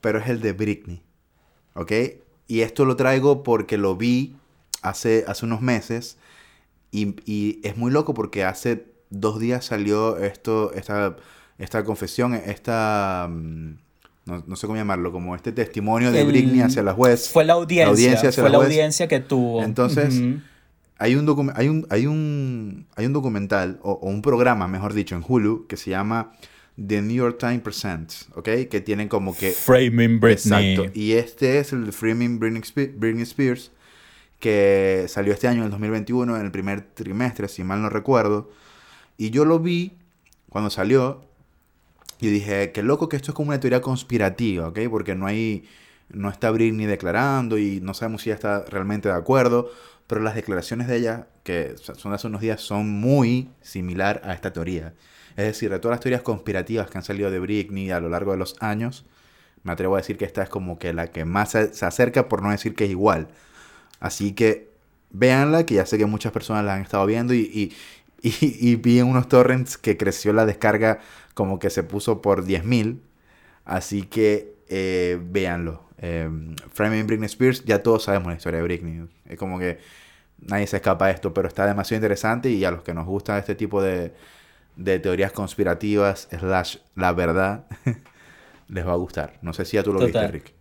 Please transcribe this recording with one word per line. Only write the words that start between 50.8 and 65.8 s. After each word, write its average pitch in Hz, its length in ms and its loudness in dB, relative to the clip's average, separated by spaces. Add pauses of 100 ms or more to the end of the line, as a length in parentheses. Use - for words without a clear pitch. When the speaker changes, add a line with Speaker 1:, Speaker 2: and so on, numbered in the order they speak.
Speaker 1:
de 123 80 0
ella, 117 320 -4 (160)
que 80 340 -4
son - 340 -12
de 101 40 -4
hace 110 100 -8
unos 104 140 -6
días, 110 200 -2
son 107 300 -4
muy 123 580 2 (140)
similar 95 640 -4
a 92 100 -6
esta 90 180 -8
teoría. 82 400 -6 (440)
Es 101 100 -2
decir, 107 240 -4
de 95 80 -2
todas 117 180 -2
las 117 40 -8
teorías 123 220 0
conspirativas 101 680 -4
que 95 80 -12
han 90 60 -12
salido 101 260 -4
de 92 100 -2
Britney 98 500 -4
a 90 100 -2
lo 85 80 -6
largo 90 240 -2
de 95 60 0
los 92 220 -6
años, 113 440 -6 (600)
me 87 80 -6
atrevo 92 240 0
a - 20 2
decir - 200 -6
que 104 80 -4
esta 98 160 -4
es 92 80 -4
como 90 280 -8
que 87 140 -6
la 85 160 -4
que 82 160 -8
más 95 280 0
se, 107 220 2
se - 120 -4
acerca, 123 420 0
por 98 140 -2
no 101 80 0
decir - 240 -4
que 110 100 0
es 98 60 -2
igual. 90 380 2 (680)
Así 98 340 -4
que 107 360 2 (420)
véanla, 139 560 4
que 120 100 0
ya 92 100 4